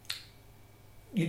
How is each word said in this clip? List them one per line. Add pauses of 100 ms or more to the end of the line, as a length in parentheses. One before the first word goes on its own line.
(1120)
you,